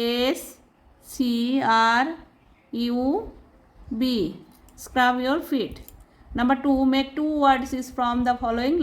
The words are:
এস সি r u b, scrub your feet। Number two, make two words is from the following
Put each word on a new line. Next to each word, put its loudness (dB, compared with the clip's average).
এস 0
সি 0
r 2
u -2
b, 0
scrub 2
your 0
feet। -4
Number 2
two, 2
make 0
two 0
words 4
is -10
from 0
the 2
following 0